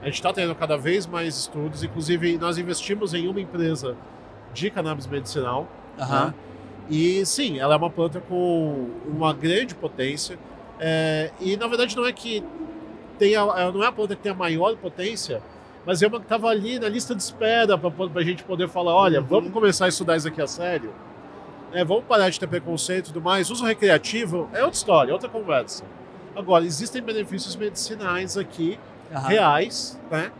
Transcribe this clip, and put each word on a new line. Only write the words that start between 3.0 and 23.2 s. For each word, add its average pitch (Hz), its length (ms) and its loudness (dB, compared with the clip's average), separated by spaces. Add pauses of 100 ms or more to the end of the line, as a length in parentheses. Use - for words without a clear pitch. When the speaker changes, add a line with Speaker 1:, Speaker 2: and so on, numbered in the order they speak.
Speaker 1:
em 170 120 -2
uma 196 140 -2
empresa 160 560 -2 (560)
de 151 160 -2
cannabis 156 380 -4
medicinal, 135 600 -4 (320)
Speaker 2:
Aham. 139 280 2
Speaker 1:
né? 151 60 -4 (540)
E 175 380 2
sim, 226 320 0
ela 139 160 4
é 151 40 6
uma 165 120 2
planta 170 320 -2
com 165 680 0 (200)
uma 156 260 0
grande 175 400 0
potência, 147 640 -4 (420)
é, 160 520 2 (100)
e 190 160 2
na 226 80 -2
verdade 233 300 2
não 240 100 0
é 247 80 0
que 226 300 -4 (760)
tenha, 214 220 6
ela 185 320 2
não 196 120 0
é 233 40 6
a 247 40 4
planta 208 240 -2
que - 60 -18
tem 202 100 -4
a 185 40 -4
maior 180 400 2
potência, 185 680 -6 (420)
mas 175 200 0
é 208 40 0
uma 226 120 -4
que - 80 -14
tava 226 200 0
ali 226 320 0
na 226 80 -2
lista 233 280 -4
de 185 80 -6
espera 220 540 2
pra, 170 120 0
pra 170 340 -4
gente 170 200 -2
poder 180 260 -4
falar, 175 240 2
"Olha, 175 260 6
Speaker 3:
Uhum. 131 60 -2
Speaker 1:
vamos 170 260 2
começar 196 340 4
a - 20 6
estudar 165 300 2
isso 156 100 -2
aqui 156 140 -4
a 139 60 0
sério, 160 440 -4 (840)
né? 180 100 2
Vamos 202 200 2
parar 202 260 6
de 165 100 -4
ter 180 80 -4
preconceito 170 580 -2
e 151 80 -14
tudo 165 80 -6